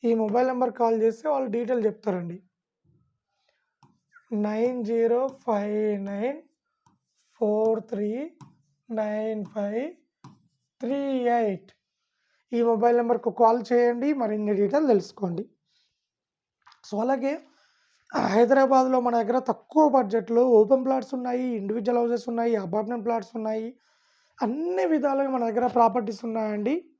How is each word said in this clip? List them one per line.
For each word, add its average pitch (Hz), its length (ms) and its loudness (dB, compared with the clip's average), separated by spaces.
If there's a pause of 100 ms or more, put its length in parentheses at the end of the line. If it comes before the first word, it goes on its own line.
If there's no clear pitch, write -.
(100)
ఈ 233 40 4 (100)
మొబైల్ 233 280 0
నెంబర్ 247 200 -2 (100)
కాల్ 226 140 2 (100)
చేస్తే 226 260 -2
వాళ్ళు 262 260 -2
డీటెయిల్ 240 300 -2
చెప్తారండి. 180 500 -4 (2000)
నైన్ 240 320 -2 (120)
జీరో 233 280 2 (280)
ఫైవ్ 214 360 -2 (280)
నైన్ 240 280 -6 (960)
ఫోర్ 220 440 0 (100)
త్రీ 208 180 -4 (920)
నైన్ 214 420 -4 (100)
ఫైవ్ 208 300 -4 (1000)
త్రీ 262 160 -4 (380)
ఎయిట్. 208 340 -2 (840)
ఈ 240 180 0
మొబైల్ 233 300 4
నెంబర్కు 233 300 0 (120)
కాల్ 233 260 6
చేయండి, 240 400 2 (140)
మరిన్ని 214 400 -2
డీటెయిల్ 285 320 2
తెలుసుకోండి. 180 500 -2 (1400)
So - 60 -12 (100)
అలాగే 269 300 -2 (1000)
హైదరాబాద్లో 262 720 4
మన 240 160 0
దగ్గర 233 180 0 (120)
తక్కువ - 320 2 (120)
బడ్జెట్లో 233 460 2 (180)
ఓపెన్ 262 260 6
ప్లాట్స్ 262 320 -2
ఉన్నాయి, 247 280 -4 (140)
ఇండివిడ్యువల్ 220 420 -2
హౌసెస్ 240 300 -2
ఉన్నాయి, 233 240 0 (100)
అపార్ట్మెంట్ 214 420 -4
ప్లాట్స్ 226 320 -4
ఉన్నాయి, 220 280 -6 (800)
అన్ని 349 480 -2
విధాలుగా 277 420 0
మన 240 140 -2
దగ్గర 233 180 0 (100)
ప్రాపర్టీస్ 226 520 2
ఉన్నాయండి. 220 460 -4 (240)